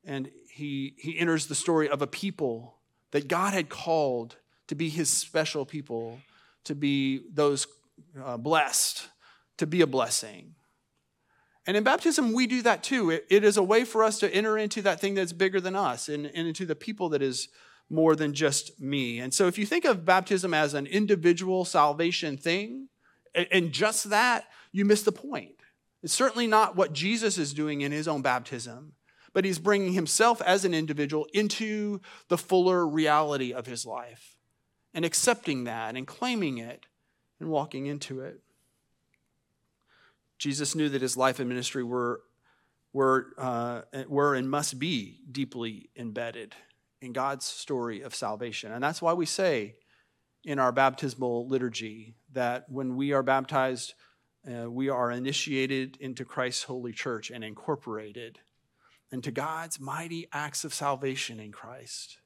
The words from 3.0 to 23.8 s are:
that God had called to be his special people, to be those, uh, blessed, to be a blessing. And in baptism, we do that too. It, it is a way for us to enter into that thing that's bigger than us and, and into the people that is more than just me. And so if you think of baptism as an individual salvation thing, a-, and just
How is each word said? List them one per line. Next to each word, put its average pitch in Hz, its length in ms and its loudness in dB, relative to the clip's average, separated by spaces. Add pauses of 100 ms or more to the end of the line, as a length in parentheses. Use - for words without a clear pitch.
that 147 160 0
God 185 280 2
had 170 140 0
called 135 680 0 (320)
to 160 80 -4
be 160 120 -2
his 156 220 0
special 151 560 0
people, 120 540 -8 (440)
to 151 100 -6
be 139 460 2 (100)
those, 143 360 2 (580)
uh, 123 140 -6
blessed, 147 680 0 (500)
to 165 80 0
be 170 160 4
a 156 40 8
blessing. 117 680 -2 (1120)
And 190 100 2
in 214 80 4
baptism, 285 480 4
we 247 140 2
do 247 160 0
that 240 200 4
too. 226 280 2
It, 160 180 0
it 202 160 6
is 208 140 8
a 202 40 6
way 220 220 6
for 226 180 2
us 220 180 2
to 202 140 0
enter 214 220 2
into 214 240 -2
that 185 180 2
thing 202 140 0
that's 185 220 -2
bigger 190 260 2
than 185 160 -4
us 139 320 -2
and, 147 160 -4
and 165 240 -4
into 165 160 -6
the 160 100 -2
people 185 360 -6
that 147 100 2
is 131 280 -2 (420)
more 160 260 6
than 151 160 0
just 143 480 0
me. 131 400 -2
And 127 140 -4
so 196 120 4
if - 120 2
you 107 80 0
think 339 180 0
of 180 220 2
baptism 185 480 4
as 151 180 4
an 143 140 -4
individual 185 800 2
salvation 151 720 2
thing, 220 500 -4 (460)
a-, 175 200 2
and 175 160 4
just 208 380 0